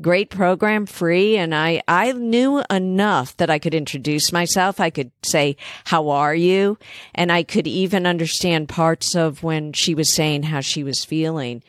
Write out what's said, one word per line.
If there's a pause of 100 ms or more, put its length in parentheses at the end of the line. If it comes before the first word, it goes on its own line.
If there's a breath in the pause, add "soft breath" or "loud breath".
Great
program,
free.
And
I,
I
knew
enough
that
I
could
introduce
myself.
I
could (120)
say, (300 loud breath)
"How
are
you?" (380 loud breath)
And
I
could
even
understand
parts
of
when
she
was
saying
how
she
was
feeling.